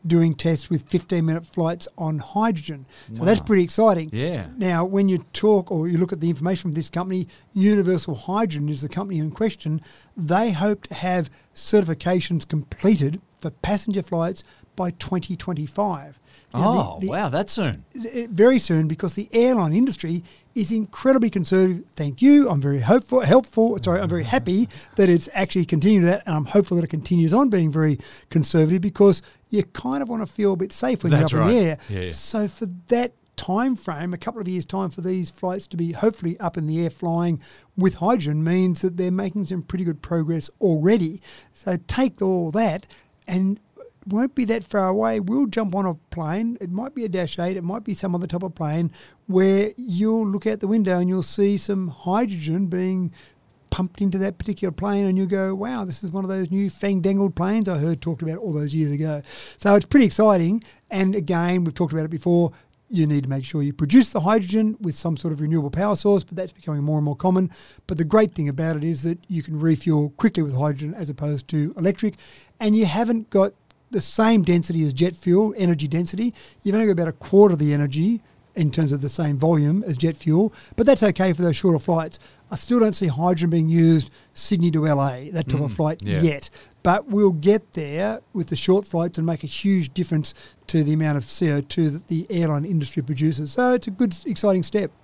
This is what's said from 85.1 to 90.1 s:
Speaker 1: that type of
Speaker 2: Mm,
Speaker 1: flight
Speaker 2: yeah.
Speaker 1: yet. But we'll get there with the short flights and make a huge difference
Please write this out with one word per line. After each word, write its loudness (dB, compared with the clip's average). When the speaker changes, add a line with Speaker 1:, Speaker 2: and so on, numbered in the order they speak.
Speaker 1:
that -4
type 0
of -2
Speaker 2:
Mm, -8
Speaker 1:
flight -2
Speaker 2:
yeah. 0
Speaker 1:
yet. 0
But 2
we'll 4
get 0
there -6
with -4
the -4
short 2
flights -4
and -4
make -4
a -10
huge -2
difference -2